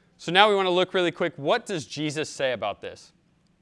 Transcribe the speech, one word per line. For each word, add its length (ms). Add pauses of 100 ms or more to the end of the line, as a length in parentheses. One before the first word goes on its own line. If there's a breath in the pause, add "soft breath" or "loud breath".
(180)
So 120
now 180
we 60
want 120
to 40
look 240
really 160
quick, 260
what 300
does 180
Jesus 460
say 220
about 280
this? 320 (500)